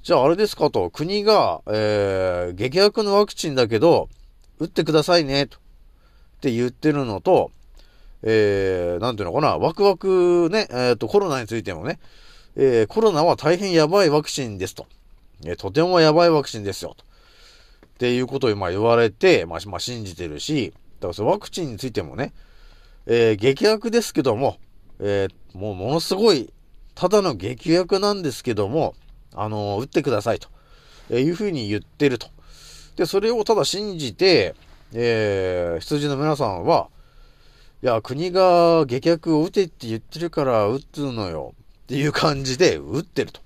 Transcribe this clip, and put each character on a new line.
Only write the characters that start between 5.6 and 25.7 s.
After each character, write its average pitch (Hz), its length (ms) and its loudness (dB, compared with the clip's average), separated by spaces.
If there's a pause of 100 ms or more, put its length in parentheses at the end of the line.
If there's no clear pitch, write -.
て 139 100 -2
言 120 180 -2
っ - 20 -4
て 151 200 0
る 143 140 -2
の 101 160 -6
と、 156 300 2 (720)
え 98 760 0
ー、 - 20 -6
な 120 120 -2
ん 107 40 -8
て 101 60 -6
い 90 40 -4
う - 20 -6
の 85 60 -6
か 143 60 0
な、 107 180 0
ワ 147 160 0
ク 202 100 0
ワ 196 120 4
ク 175 540 2
ね、 214 200 -2
え 123 220 0
ー 113 40 2
と、 113 120 -6
コ 202 120 4
ロ 190 80 -2
ナ 135 120 -2
に 110 60 -8
つ 113 100 -6
い 107 60 -4
て 95 120 -8
も 80 100 -10
ね、 151 160 -8 (560)
え 120 280 4
ー、 - 40 0
「コ 226 120 -2
ロ 220 120 4
ナ 151 100 2
は 160 140 4
大 165 200 2
変 190 160 -4
や 156 140 4
ば 190 180 4
い 151 60 4
ワ 151 120 2
ク - 80 -12
チ 135 160 -6
ン 101 120 -10
で 92 80 -4
す」 - 80 -12
と。 - 120 -16 (580)
え 85 80 -8
ー、 85 40 -6
「と 98 140 -8
て 147 120 0
も 180 180 4
や 156 120 6
ば 170 140 6
い 170 40 6
ワ 151 120 4
ク - 80 -10
チ 117 80 -12
ン 101 60 -10
で 98 80 -6
す - 100 -12
よ」 - 160 -14
と。 - 60 -20
っ - 920 -20
て 123 160 0
い 123 60 0
う 127 60 -2
こ 131 120 -8
と 131 80 0
を、 104 100 2
ま 98 120 -4
あ、 - 20 -2
言 98 120 -2
わ 117 140 4
れ 117 140 4
て、 135 340 4
ま 85 120 -10
あ、 82 120 -6
ま 92 80 -10
あ、 - 40 -8
信 120 240 -10
じ 90 120 -14
て 87 100 -8
る 73 140 -10
し、 143 320 -4 (280)
だ - 20 -8
か 90 60 -6
ら 85 60 -8
そ 104 100 -6
の 135 60 0
ワ 208 80 0
ク - 120 -16
チ 180 140 -8
ン 131 80 -8
に 98 60 -12
つ 131 80 -10
い 117 60 -8
て 104 100 -4
も 69 140 -12
ね、 135 160 -8 (760)
え 117 260 4
ー、 - 100 2
「劇 135 220 0
薬 214 260 0
で 233 120 2
す - 120 -10
け 151 80 -2
ど 120 140 0
も、 131 220 -4 (420)
え 98 280 -2 (260)
ー、 92 40 -16
も 104 140 -8